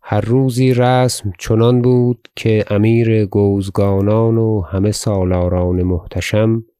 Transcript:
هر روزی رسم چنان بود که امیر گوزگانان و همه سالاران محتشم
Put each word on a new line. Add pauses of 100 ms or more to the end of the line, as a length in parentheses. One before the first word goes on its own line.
هر
روزی
رسم
چنان
بود
که
امیر
گوزگانان
و
همه
سالاران
محتشم (140)